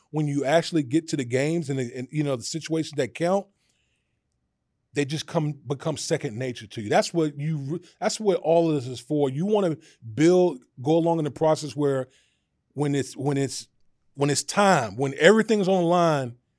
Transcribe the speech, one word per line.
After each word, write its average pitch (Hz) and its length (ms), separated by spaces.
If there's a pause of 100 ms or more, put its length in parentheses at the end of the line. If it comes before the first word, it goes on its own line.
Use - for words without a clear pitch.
(100)
when 151 160
you 143 180
actually 160 380
get 143 260
to - 80
the 139 80
games 139 460
and, 135 100
and, 127 300
you 151 120
know, 143 140
the 117 60
situations 156 540
that 131 180
count, 185 320 (1500)
they 143 120
just 143 220
come, 151 260
become 143 440
second 139 400
nature 123 300
to 113 160
you. 104 80
That's 185 240
what 156 240
you 151 200
re-, 143 220 (200)
that's - 200
what 196 180
all 165 300
of 156 60
this 131 140
is 123 120
for. 147 300
You 147 160
wanna 202 300 (380)
build, 170 500 (180)
go 151 140
along 165 220
in 156 60
the 143 60
process 151 460
where 139 320 (640)
when 143 200
it's, 135 220
when 139 220
it's, 135 300 (460)
when 143 140
it's 139 140
time, 156 540
when 139 220
everything's 208 500
on 190 140
the 170 60
line, 160 460 (240)